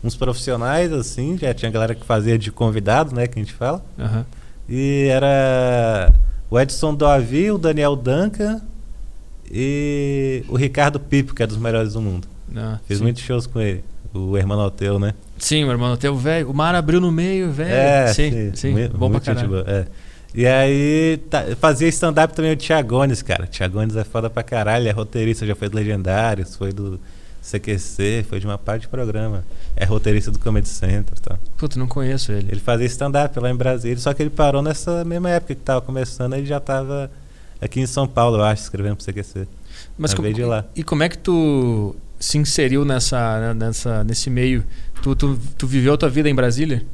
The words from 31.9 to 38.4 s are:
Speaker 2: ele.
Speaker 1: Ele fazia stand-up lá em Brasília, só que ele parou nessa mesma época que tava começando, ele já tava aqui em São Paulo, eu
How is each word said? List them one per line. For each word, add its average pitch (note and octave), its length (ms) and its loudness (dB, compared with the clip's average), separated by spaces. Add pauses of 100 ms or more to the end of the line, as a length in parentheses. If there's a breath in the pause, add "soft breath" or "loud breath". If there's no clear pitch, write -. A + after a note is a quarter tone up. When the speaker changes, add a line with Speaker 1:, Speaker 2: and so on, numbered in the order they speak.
Speaker 2:
ele. G2+ 220 2
Speaker 1:
Ele G2+ 80 2
fazia A#2+ 260 2
stand-up C#3 540 0
lá B2 100 0
em B2 60 0
Brasília, B2 420 0
só C#3+ 160 0
que D3+ 80 0
ele D3 80 0
parou C#3 320 4
nessa E3+ 420 -2
mesma F3 260 -2
época E3+ 240 0
que - 80 -10
tava C3 180 0
começando, B2+ 540 -4
ele C#3 120 -4
já C#3+ 140 -4
tava C3+ 500 -4 (500 loud breath)
aqui A#2+ 200 -4
em C3 60 0
São C3+ 200 0
Paulo, A#2+ 300 2
eu G#2 80 4